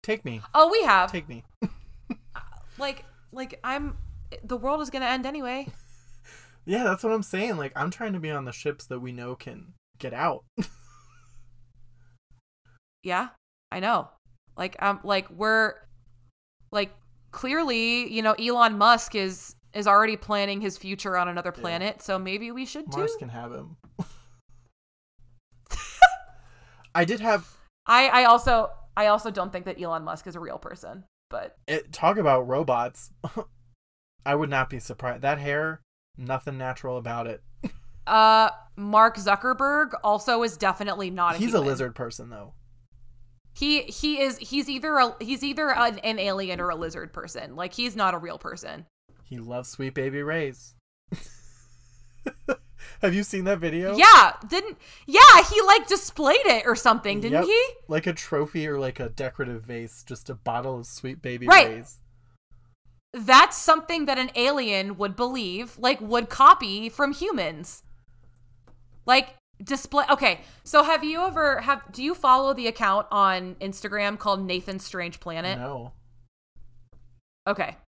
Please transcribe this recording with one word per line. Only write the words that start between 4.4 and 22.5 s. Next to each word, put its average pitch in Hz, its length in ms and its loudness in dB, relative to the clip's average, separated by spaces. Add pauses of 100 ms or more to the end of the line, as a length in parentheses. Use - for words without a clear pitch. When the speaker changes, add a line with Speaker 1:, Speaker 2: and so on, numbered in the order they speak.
Speaker 2:
the 247 140 -8
world 269 240 -2
is 285 80 -8
gonna 262 180 -8
end 254 200 -4
anyway. 269 460 -8
Speaker 1:
<laughs> - 40 -20 (880)
Yeah, 220 200 -4
that's 190 200 -2
what 220 80 0
I'm 214 120 -2
saying. 202 340 -6
Like, 139 180 -8
I'm 147 140 -4
trying 214 240 -8
to 175 60 -8
be 156 100 -8
on 143 160 -8
the 123 60 -12
ships - 340 -8
that 127 140 -10
we 123 120 -12
know 123 220 -12
can 113 400 -20 (240)
get - 160 -10
out. 147 300 -4 (120)
<laughs> 220 80 -4 (2500)
Speaker 2:
Yeah, 185 260 -4 (420)
I 180 100 -8
know. 196 280 -2 (480)
Like, 185 240 -10
um, 202 220 -2
like, 196 280 -4
we're, 214 440 0 (960)
like, 202 220 -4 (400)
clearly, 240 800 -2
you 220 100 -4
know, 220 100 2
Elon 226 460 2
Musk 226 380 4
is, 190 400 -6 (180)
is 208 140 -4
already 214 280 4
planning 202 440 -4
his 196 180 -6
future 190 380 -6
on 180 120 0
another 175 260 -6
Speaker 1:
Yeah. - 60 -16
Speaker 2:
planet, 185 420 -6
so 190 160 -4
maybe 196 340 -8